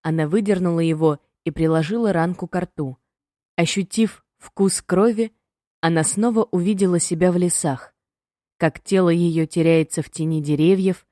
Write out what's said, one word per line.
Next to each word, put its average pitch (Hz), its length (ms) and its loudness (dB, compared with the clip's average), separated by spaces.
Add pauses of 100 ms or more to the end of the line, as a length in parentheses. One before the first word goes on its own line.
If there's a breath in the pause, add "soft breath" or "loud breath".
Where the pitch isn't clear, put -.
Она 160 260 -2
выдернула 185 540 0
его 160 400 0 (240)
и 170 60 -2
приложила 160 640 0
ранку 170 340 -2
ко 180 140 -4
рту. 147 380 -8 (580)
Ощутив 196 680 -2 (140)
вкус - 440 -2
крови, 220 500 0 (480)
она 160 240 2
снова 220 460 0
увидела 185 480 0
себя 175 340 0
в 175 40 0
лесах, 170 580 -2 (640)
как 160 220 -2
тело 190 280 0
ее 165 380 0
теряется 160 560 0
в - 80 -10
тени 156 300 -4
деревьев 175 720 0